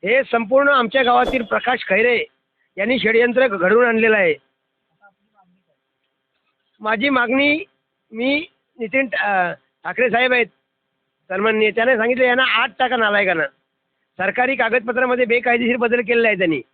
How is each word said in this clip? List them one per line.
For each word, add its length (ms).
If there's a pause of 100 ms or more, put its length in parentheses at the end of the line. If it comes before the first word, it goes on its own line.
हे 180 (100)
संपूर्ण 360
आमच्या 340
गावातील 400
प्रकाश 460
खैरे 360 (520)
यांनी 220
षडयंत्र 480
घडवून 400
आणलेलं 300
आहे. 180 (2500)
माझी 280
मागणी, 560 (480)
मी 340 (320)
नितीन, 360
अ, 380 (320)
ठाकरे 260
साहेब 220
आहेत 140 (840)
सन्माननीय, 420
त्याने 260
सांगितलं 280
यांना 200
आत 240 (100)
टाका 180
नालायकांना. 480 (760)
सरकारी 360
कागदपत्रामध्ये 680
बेकायदेशीर 520
बदल 240
केलेला 280
आहे 100
त्यांनी. 220 (140)